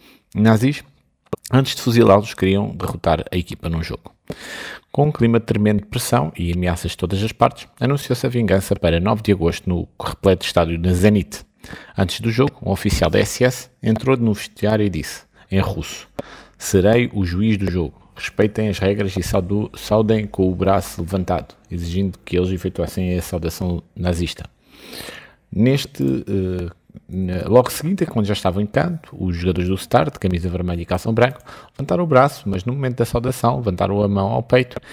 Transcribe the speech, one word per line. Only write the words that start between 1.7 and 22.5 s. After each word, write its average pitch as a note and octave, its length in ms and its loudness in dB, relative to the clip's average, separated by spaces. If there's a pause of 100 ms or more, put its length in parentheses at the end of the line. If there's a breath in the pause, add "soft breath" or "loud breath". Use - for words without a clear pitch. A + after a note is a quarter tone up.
de - 80 -10
fuzilá-los, A2 500 6
queriam F#2+ 420 2
derrotar D#2+ 560 -2
a F2+ 60 -4
equipa - 320 -6
num E2 140 -2
jogo. - 320 -10 (760 loud breath)
Com D3 180 2
um D3+ 40 0
clima A#2 260 4
de A2 80 0
tremenda G#2 380 2
pressão B2+ 520 0
e E2+ 160 -2
ameaças F2 400 -2
de - 40 -12
todas G2 260 -2
as A2 100 -2
partes, - 360 -2 (100)
anunciou-se C#3+ 460 -2
a C#3+ 60 -2
vingança G2+ 440 0
para E2+ 240 2
nove G#2+ 240 0
de G#2 100 2
agosto E2+ 360 0
no F2 180 -2 (160)
repleto - 440 2
estádio E2+ 320 0
na F2+ 160 2
Zenit. G2 500 2 (520 loud breath)
Antes - 240 -2
do A2+ 100 -2
jogo, B2 320 0
um F#2+ 80 -2
oficial - 400 0
da - 80 2
S - 260 -2
S - 240 -2 (140)
entrou A#2+ 340 2
no A#2 160 2
vestiário G#2+ 520 -2
e G#2 40 2
disse, E2 360 -8 (260 soft breath)
em F#2+ 80 2
russo, - 500 -4 (480 loud breath)
"Serei A2 560 2
o G2+ 120 -2
juiz G2 340 0
do F#2+ 120 -2
jogo. F2 300 -4 (140)
Respeitem G#2+ 540 -2
as F#2+ 100 -2
regras G2 380 0
e F#2 60 0
saudo-, G2 520 -2
saudem G#2+ 520 2
com F#2+ 220 0
o F#2 60 0
braço F#2+ 460 0
levantado", F2+ 560 -4 (140)
exigindo F2 540 -4
que F2+ 120 -4
eles F2+ 140 2